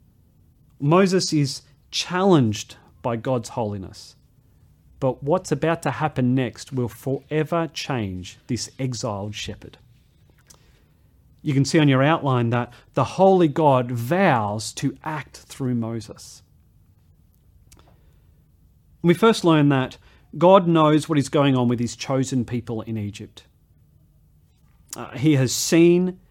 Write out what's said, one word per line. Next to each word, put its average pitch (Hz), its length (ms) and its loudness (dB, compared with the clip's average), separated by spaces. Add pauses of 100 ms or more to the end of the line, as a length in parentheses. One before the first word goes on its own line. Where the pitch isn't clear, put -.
(800)
Moses 175 520 2
is 143 300 -2 (280)
challenged 170 840 0 (240)
by 120 160 -4
God's 120 340 -4
holiness, 104 680 -10 (840)
but 131 240 -4
what's 165 300 -2
about 160 300 -2
to 135 100 -2
happen 127 420 -2
next 127 380 -4
will 123 160 -4
forever 156 840 -4
change 95 680 -8 (100)
this 120 300 -6
exiled 107 580 -8
shepherd. - 420 -14 (1600)
You 147 120 -2
can 135 100 4
see 165 140 2
on 151 100 6
your 131 140 4
outline 131 480 0
that 120 220 -4 (220)
the 135 100 0
holy 180 440 4
God 131 440 2
vows 120 840 0
to - 300 -6
act 151 320 -12
through 123 400 -6
Moses. 113 680 -10 (2500)
We 170 140 4
first 220 300 2
learn 156 240 4
that 135 280 0 (400)
God 180 300 6
knows 156 420 2
what 156 100 0
is 135 100 -2
going 139 280 2
on 123 120 2
with 120 100 0
his 120 160 -4
chosen 131 500 -4
people 117 380 -8
in 113 160 -8
Egypt. 101 480 -12 (1500)
Uh, - 200 -14
he 143 200 2
has 131 180 0
seen, 175 640 2 (120)